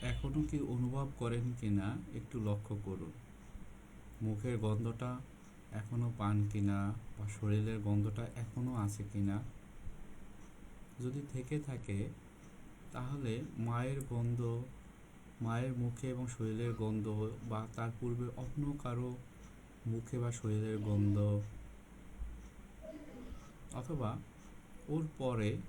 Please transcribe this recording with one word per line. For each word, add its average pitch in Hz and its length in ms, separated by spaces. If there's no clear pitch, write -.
এখনো 139 380
কি 151 100
অনুভব 127 320
করেন 120 260
কিনা 101 260
একটু 120 180
লক্ষ্য 104 260
করুন। 95 260
মুখের 110 360
গন্ধটা 113 520
এখনো 117 280
পান 104 180
কিনা 101 260
বা 104 80
শরীরের 107 500
গন্ধটা 104 380
এখনো 123 300
আছে 101 180
কিনা। 98 240
যদি 135 160
থেকে 127 240
থাকে, 117 300
তাহলে 127 400
মায়ের 120 420
গন্ধ, 120 300
মায়ের 120 320
মুখে 120 320
এবং 127 100
শরীরের 113 400
গন্ধ 110 320
বা 110 100
তার 117 220
পূর্বে 120 280
অন্য 131 280
কারো 123 280
মুখে 113 320
বা 120 140
শরীরের 110 460
গন্ধ, 104 380
অথবা 127 300
ওর 156 160
পরে 117 320